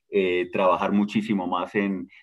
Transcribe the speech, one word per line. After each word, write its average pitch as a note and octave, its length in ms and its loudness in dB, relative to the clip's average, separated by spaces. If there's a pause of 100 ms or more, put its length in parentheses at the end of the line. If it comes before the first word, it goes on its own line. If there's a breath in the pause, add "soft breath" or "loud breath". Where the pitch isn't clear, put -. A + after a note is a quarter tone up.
eh, F2+ 420 0
trabajar F#2+ 400 2
muchísimo G#2 540 0
más F2+ 300 -4
en, G2 340 -2 (140 soft breath)